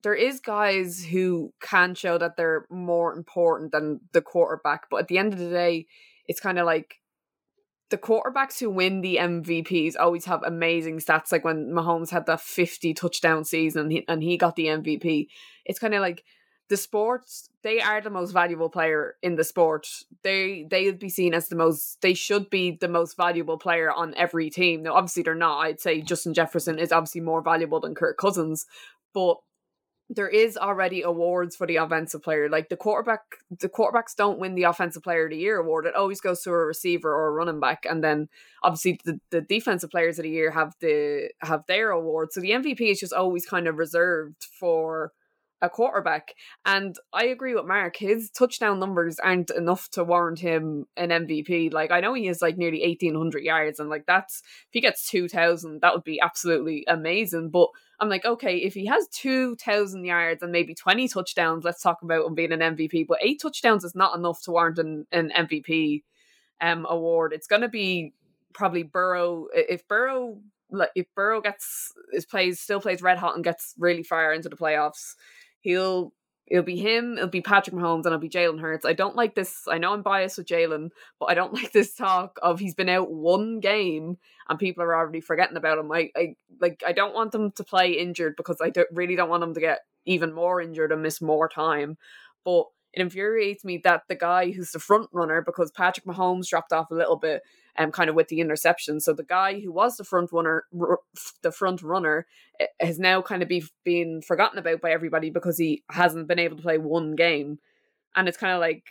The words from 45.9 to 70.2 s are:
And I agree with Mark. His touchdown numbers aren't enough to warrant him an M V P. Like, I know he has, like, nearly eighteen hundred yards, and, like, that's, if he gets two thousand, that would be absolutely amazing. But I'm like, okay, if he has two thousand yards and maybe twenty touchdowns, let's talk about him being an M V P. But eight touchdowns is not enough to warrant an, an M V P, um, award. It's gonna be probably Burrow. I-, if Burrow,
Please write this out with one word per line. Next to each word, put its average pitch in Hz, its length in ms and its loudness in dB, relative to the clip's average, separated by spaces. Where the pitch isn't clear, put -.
And 196 300 0
I 220 120 2
agree 254 280 -2
with 196 100 0
Mark. 185 320 0
His 214 320 0
touchdown 214 520 0
numbers 175 380 0
aren't 180 320 2
enough 175 420 0
to 180 120 -2
warrant 170 360 2
him 160 460 -2
an 175 120 -2
M 165 160 2
V 151 160 -2
P. 165 280 0
Like, 156 200 -2
I 175 100 4
know 208 120 0
he 233 140 -2
has, 175 160 -2
like, 170 160 2
nearly 165 240 -2
eighteen 170 320 0
hundred 156 300 -2
yards, 156 360 0
and, 151 80 -6
like, 151 160 -8
that's, - 380 0
if - 60 -20
he 240 100 0
gets - 260 0
two 180 180 0
thousand, 170 540 0
that 180 140 6
would 170 100 -4
be 156 160 -4
absolutely 160 640 0
amazing. 165 600 0
But 170 200 6
I'm 214 120 0
like, 196 160 -2
okay, 233 320 0
if 185 160 -2
he 196 120 -6
has 311 220 2
two 254 480 -2
thousand 202 480 -2
yards 170 380 0
and 175 100 -6
maybe 170 220 0
twenty 226 340 2
touchdowns, 165 560 -2
let's 170 160 -4
talk 170 220 0
about 165 240 2
him 160 80 -4
being 165 180 0
an 160 80 -2
M 165 160 0
V 160 120 -2
P. 160 160 0
But - 180 0
eight 277 180 0
touchdowns 226 440 2
is 175 100 -10
not 185 240 2
enough 170 240 -4
to - 80 -10
warrant 170 280 2
an, 156 340 -4
an 165 180 0
M 165 180 0
V 156 140 -4
P, 156 420 0
um, 165 300 0
award. 165 420 0
It's 156 140 -12
gonna 214 240 2
be 185 420 -2
probably 175 300 -2
Burrow. 175 640 -2
I-, 160 140 4
if 175 180 -4
Burrow, 247 520 -2